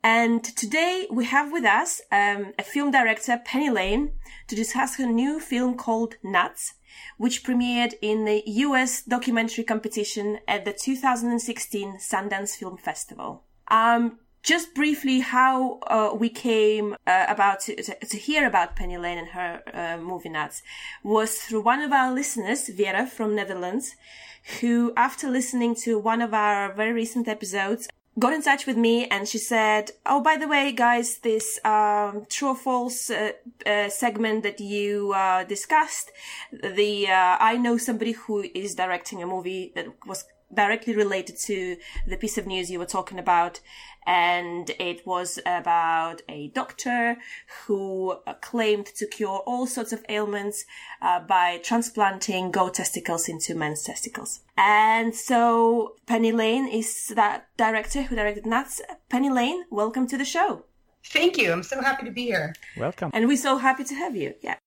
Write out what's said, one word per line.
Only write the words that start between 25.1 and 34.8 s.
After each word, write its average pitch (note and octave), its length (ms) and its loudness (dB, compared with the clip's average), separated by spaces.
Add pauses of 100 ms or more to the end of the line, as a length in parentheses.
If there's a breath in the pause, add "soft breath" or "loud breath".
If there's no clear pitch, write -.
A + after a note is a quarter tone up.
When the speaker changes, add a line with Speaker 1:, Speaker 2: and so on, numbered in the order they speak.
Speaker 1:
listening B3 460 0
to A#3 220 0
one A3+ 240 0
of A3 120 -2
our G#3 400 2
very A3 180 0
recent A#3 380 -2
episodes, G3+ 580 -4 (320)
got B3+ 140 4
in D4+ 100 -2
touch C#4+ 240 2
with B3+ 80 0
me A#3 320 4
and G3+ 220 -2
she A3+ 80 -6
said, G#3+ 540 2 (140)
Oh, C#4 160 4
by D#4 140 4
the D4+ 140 -4
way, C#4 240 2
guys, A#3+ 460 2
this, A3 440 -2
um, G#3 680 2
true C#4 200 -2
or B3+ 60 0
false, B3 540 -2
uh, G#3+ 220 -2 (340)
uh, G#3 220 2
segment G#3+ 560 0
that G3+ 160 -4
you, G3+ 540 -2